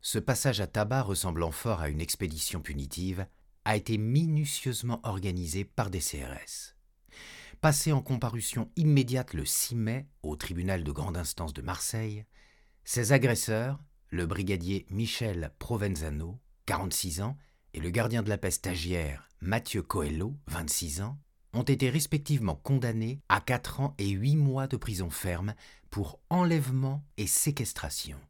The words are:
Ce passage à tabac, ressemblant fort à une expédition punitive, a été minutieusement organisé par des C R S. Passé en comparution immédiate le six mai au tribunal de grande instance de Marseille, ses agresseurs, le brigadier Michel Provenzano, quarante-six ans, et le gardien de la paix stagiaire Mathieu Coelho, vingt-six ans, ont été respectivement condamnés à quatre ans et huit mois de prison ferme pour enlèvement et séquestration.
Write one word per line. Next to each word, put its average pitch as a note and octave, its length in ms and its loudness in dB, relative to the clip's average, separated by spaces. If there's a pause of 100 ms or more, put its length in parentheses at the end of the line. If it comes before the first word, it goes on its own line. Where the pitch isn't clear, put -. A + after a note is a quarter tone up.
Ce - 180 -2
passage A#2+ 420 2
à F#2 60 -2
tabac, A2 340 2
ressemblant F2 480 0
fort F2+ 320 -2
à D2+ 80 0
une D2 100 0
expédition D#2+ 600 -2
punitive, E2 640 -4 (400)
a G#2+ 100 4
été G#2+ 220 0
minutieusement B2+ 1040 0
organisé F#2 640 -2
par G#2+ 240 -2
des F#2 100 -2
C C#2+ 240 -4
R B1+ 100 -8
S. - 440 -12 (840)
Passé D#3 320 4
en C#3 120 4
comparution A#2 720 -2
immédiate C3 580 4
le - 120 -2
six - 300 0
mai A#2 320 -2 (140)
au D2+ 140 -4
tribunal F2 480 -2
de D2 80 -2
grande D2+ 260 -2
instance E2 380 -4
de - 80 -8
Marseille, G#2+ 600 -4 (600)
ses A#2 300 2
agresseurs, B2 680 4 (300)
le F2 180 0
brigadier F#2 640 0
Michel G2 680 -2
Provenzano, E2+ 840 -2 (280)
quarante-six F2 520 -2
ans, A#2 160 -2 (380)
et - 60 -8
le E2 100 -2
gardien A2 320 2
de G#2 80 0
la G2+ 80 2
paix F#2+ 140 -2
stagiaire E2+ 760 -2 (140)
Mathieu G#2 400 -2
Coelho, E2 640 -2
vingt-six D#2 560 -2
ans, B2 160 -4 (340)
ont A#2+ 120 0
été C3+ 260 4
respectivement C#3+ 680 2
condamnés A#2+ 720 0
à G2+ 140 4
quatre - 380 -2
ans C#3+ 180 0
et G2+ 120 0
huit A2 260 2
mois C3+ 320 2
de C3+ 100 -2
prison F#2 320 -2
ferme F#2 460 -2 (340)
pour - 300 -4 (100)
enlèvement C#3+ 760 2 (100)
et G#2 120 -2
séquestration. G#2 920 -2 (100)